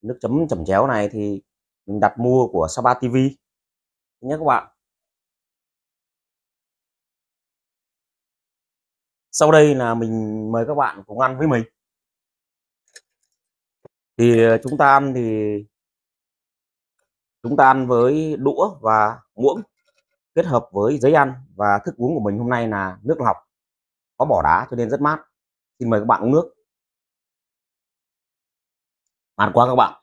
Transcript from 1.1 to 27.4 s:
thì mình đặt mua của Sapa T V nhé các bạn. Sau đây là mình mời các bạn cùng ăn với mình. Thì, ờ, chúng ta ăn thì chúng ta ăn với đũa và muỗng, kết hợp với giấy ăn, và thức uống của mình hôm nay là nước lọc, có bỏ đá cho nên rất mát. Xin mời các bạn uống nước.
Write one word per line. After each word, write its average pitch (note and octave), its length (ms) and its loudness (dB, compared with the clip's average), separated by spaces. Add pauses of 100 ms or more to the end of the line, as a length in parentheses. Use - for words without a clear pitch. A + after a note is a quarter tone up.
thì G#2 300 -6 (440)
mình G#2 140 -6
đặt G#2 180 -2
mua B2 340 2
của E2 180 0
Sapa B2 240 0
T - 80 -10
V B2 140 -2 (1040)
nhé C3+ 180 -6
các D#3+ 80 -10
bạn. B2+ 300 0 (4000)
Sau D#3 200 2
đây D3+ 220 6
là A#2+ 200 -2
mình A2 580 -6
mời A#2 160 -2
các D3 60 -6
bạn A2+ 320 -4
cùng G#2+ 140 -10
ăn C3 180 -2
với D#3 100 0
mình. A#2+ 140 0 (2500)
Thì, A#2 280 4
ờ, A2+ 180 4
chúng C3+ 160 -6
ta C#3 140 4
ăn C#3 220 2
thì A2 420 -4 (1900)
chúng B2+ 140 -4
ta C#3 100 6
ăn C3 220 2
với C#3+ 500 0
đũa D3 420 -2
và A2 400 0 (140)
muỗng, C#3 260 0 (720)
kết E3+ 120 0
hợp C3 260 -2
với A2 260 -2
giấy C#3+ 160 4
ăn, C#3 200 2 (220)
và G2+ 280 0
thức B2+ 120 -10
uống B2+ 180 -2
của C#3+ 60 -4
mình G2+ 180 -4
hôm A#2+ 100 -6
nay A#2+ 200 -2
là G2 340 -6
nước D3+ 180 -4
lọc, A#2 160 -2 (800)
có C3+ 80 0
bỏ A2+ 180 0
đá E2+ 280 2
cho B2 60 -10
nên A#2 140 -4
rất C3+ 100 -4
mát. D3+ 180 0 (600)
Xin A#2 120 -4
mời G#2+ 100 2
các G#2+ 60 -8
bạn A#2 160 2
uống A#2+ 100 0
nước. D#3 220 0 (2750)